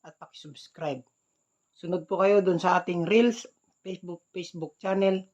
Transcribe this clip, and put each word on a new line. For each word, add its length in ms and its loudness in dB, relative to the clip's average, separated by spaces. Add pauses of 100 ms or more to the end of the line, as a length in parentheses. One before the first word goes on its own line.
at 80 -20
paki-subscribe. 880 -12 (720)
Sunod 320 -6
po 160 0
kayo 160 6
dun 240 2
sa 160 4
ating 240 -4
Reels, 400 2 (400)
Facebook, 480 -14
Facebook 480 -12
channel. 540 0